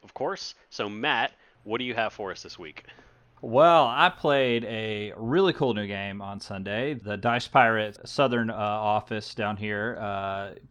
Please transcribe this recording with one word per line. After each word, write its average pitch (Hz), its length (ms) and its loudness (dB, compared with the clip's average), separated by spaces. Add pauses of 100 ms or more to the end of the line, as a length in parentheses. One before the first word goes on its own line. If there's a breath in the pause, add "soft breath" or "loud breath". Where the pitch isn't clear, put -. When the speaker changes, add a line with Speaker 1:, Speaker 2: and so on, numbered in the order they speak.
Speaker 1:
of 101 100 -20
course. - 440 -8 (140)
So, 104 180 -6
Matt, 117 460 -2 (280 soft breath)
what 107 160 -4
do 127 60 -4
you 123 100 -6
have 110 180 -2
for 98 200 -8
us - 100 -14
this - 160 -18
week? 80 240 -16 (600 loud breath)
Speaker 2:
Well, 143 440 6
I 139 220 4
played 131 560 2
a 107 520 -6
really 147 360 2
cool 131 200 2
new 104 140 -2
game 98 340 -6
on 101 200 -10
Sunday. 104 540 -4
The 104 220 -6
Dice 120 300 0
Pirates 110 520 4 (120)
Southern, 120 400 2
uh, 110 40 -4
office 107 800 -2
down 104 220 -2
here, 104 440 -4
uh, 98 540 -6 (160)